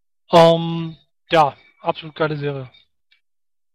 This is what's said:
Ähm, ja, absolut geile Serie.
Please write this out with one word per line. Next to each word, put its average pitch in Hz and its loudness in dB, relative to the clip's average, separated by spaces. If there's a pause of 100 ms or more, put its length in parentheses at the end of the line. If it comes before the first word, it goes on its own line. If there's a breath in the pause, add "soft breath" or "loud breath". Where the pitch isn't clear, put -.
(320)
Ähm, 165 2 (360)
ja, 151 2 (240)
absolut 165 -10
geile 156 -4
Serie. 139 -10 (1040)